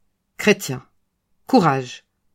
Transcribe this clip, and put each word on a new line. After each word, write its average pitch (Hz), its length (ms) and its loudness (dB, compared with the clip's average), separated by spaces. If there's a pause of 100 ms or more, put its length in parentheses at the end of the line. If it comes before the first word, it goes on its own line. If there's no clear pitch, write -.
(380)
Chrétiens, 143 480 -2 (600)
courage, 139 580 0 (300)